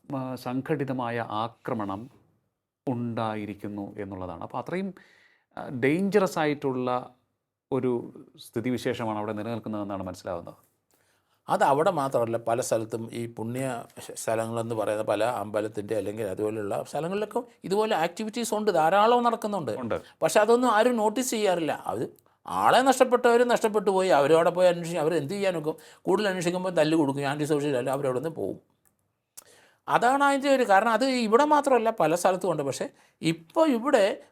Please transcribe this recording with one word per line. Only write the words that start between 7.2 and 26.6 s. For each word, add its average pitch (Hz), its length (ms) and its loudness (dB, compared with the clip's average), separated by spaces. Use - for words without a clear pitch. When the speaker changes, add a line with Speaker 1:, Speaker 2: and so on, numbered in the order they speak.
Speaker 1:
ഒരു 127 200 0
സ്ഥിതിവിശേഷമാണ് 117 800 -4
അവിടെ 107 160 -4
നിലനിൽക്കുന്നതെന്നാണ് 104 720 -8
മനസ്സിലാവുന്നത്. 90 520 -10
Speaker 2:
അത് 202 140 2
അവിടെ 160 280 4
മാത്രമല്ല, 135 460 -2
പല 117 240 -2
സ്ഥലത്തും 113 500 -4
ഈ 117 220 -10
പുണ്യ 127 500 -8
ശ-, - 160 -16
സ്ഥലങ്ങളെന്ന് 113 600 -4
പറയുന്ന 107 280 -2
പല 107 200 0
അമ്പലത്തിൻ്റെ 107 720 -4
അല്ലെങ്കിൽ 104 280 -6
അതുപോലെയുള്ള 107 600 -4
സ്ഥലങ്ങളിലൊക്കെ 202 600 -6
ഇതുപോലെ 208 320 0
ആക്ടിവിറ്റീസ് 214 580 -4
ഉണ്ട്, 214 180 0
ധാരാളം 202 520 4
നടക്കുന്നുണ്ട്. 208 560 -2
Speaker 1:
ഉണ്ട്. 104 220 -4
Speaker 2:
പക്ഷെ 160 180 4
അതൊന്നും 233 320 4
ആരും 233 260 4
നോട്ടീസ് 220 340 0
ചെയ്യാറില്ല. 175 540 0
അത് 107 200 -4
ആളെ 104 320 4
നഷ്ടപ്പെട്ടവർ 247 680 4
നഷ്ടപ്പെട്ടു 208 420 2
പോയി, 190 200 2
അവരവിടെ 160 400 6
പോയി 180 180 4
അന്വേഷിക്കും, 170 340 0
അവരെന്ത് 151 320 0
ചെയ്യാനൊക്കും? 170 420 -2
കൂടുതൽ 196 260 2
അന്വേഷിക്കുമ്പോൾ 180 420 -2